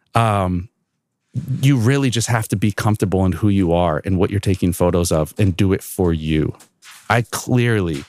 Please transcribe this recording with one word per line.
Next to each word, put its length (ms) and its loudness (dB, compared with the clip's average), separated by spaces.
Um, 540 0
you 160 4
really 320 2
just 200 -2
have 200 -2
to 80 -2
be 160 0
comfortable 540 0
in 60 2
who 160 0
you 240 2
are 320 0
and 140 -2
what 120 0
you're 100 -2
taking 320 0
photos 400 0
of 240 -2
and 200 0
do 180 2
it 80 -4
for 300 -2
you. 440 -2
I 120 2
clearly 880 -2